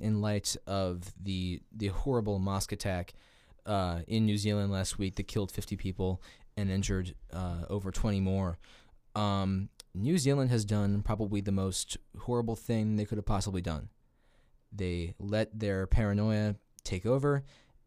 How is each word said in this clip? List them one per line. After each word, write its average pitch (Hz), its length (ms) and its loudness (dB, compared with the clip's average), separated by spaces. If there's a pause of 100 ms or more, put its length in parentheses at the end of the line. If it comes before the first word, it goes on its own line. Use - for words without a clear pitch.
in 107 200 2
light 104 340 0 (100)
of 92 560 -2
the, 92 400 -2 (120)
the 107 160 -2
horrible 104 500 0
mosque 98 320 0
attack, 92 440 -2 (520)
uh, 90 400 0
in 110 180 2
New 104 140 4
Zealand 104 320 2
last 95 280 -2
week 95 180 -2
that 104 80 -2
killed 98 260 -2
fifty - 260 -6
people 92 460 -2 (340)
and 98 140 0
injured, 95 460 0 (160)
uh, 87 360 -4
over 98 220 -2
twenty 101 300 2
more. 95 380 0 (580)
Um, 98 540 0 (220)
New 135 260 2
Zealand 135 320 4
has 113 140 2
done 101 380 2
probably 104 380 0
the 98 120 0
most 95 460 -2 (220)
horrible 117 360 0
thing 110 380 0
they 104 100 2
could 107 140 -4
have 104 80 -4
possibly 98 340 0
done. 85 280 -4 (840)
They 90 460 -2
let 107 400 -2
their 98 300 0
paranoia 107 680 4 (280)
take 92 200 -4
over, 139 380 2 (440)